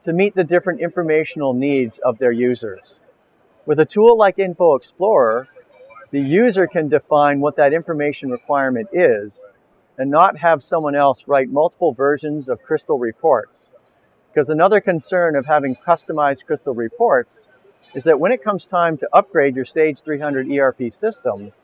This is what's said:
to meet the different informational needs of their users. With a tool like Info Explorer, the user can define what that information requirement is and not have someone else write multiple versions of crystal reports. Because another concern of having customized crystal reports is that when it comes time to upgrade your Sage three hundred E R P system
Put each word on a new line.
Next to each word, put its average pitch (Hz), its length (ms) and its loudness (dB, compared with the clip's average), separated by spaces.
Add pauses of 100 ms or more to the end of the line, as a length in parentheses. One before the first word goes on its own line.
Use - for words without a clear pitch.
to 170 100 -4
meet 196 220 0
the 185 100 0
different 170 360 0
informational 156 720 -2
needs 131 460 -2
of 123 180 -2
their 123 120 2
users. 117 680 -4 (640)
With 151 160 0
a 156 40 6
tool 226 320 4
like 196 220 2
Info 175 380 2
Explorer, 131 720 0 (640)
the 139 80 -2
user 185 480 2
can 156 200 -4
define 143 520 0
what 147 160 -2
that 143 160 4
information 147 580 -4
requirement 127 600 -4
is 117 560 0 (500)
and 135 100 -4
not 160 300 4
have 160 240 0
someone 156 320 -4
else 143 320 0
write 135 220 0
multiple 151 440 -2
versions 143 560 -4
of 120 140 -6
crystal 156 380 -4
reports. 120 720 -2 (600)
Because 143 160 -2
another 185 320 2
concern 170 540 -2
of 135 120 -2
having 139 280 0
customized 151 680 -2
crystal 139 320 -6
reports 123 720 -4 (440)
is 135 120 -12
that 151 160 2
when 185 100 0
it 247 140 -2
comes 202 220 -4
time 170 320 -2
to - 140 -8
upgrade 143 440 2
your 131 80 -6
Sage 156 380 -2
three 147 180 -8
hundred 139 260 -4
E 139 140 -4
R 131 120 2
P 120 160 -8
system 107 640 -8 (140)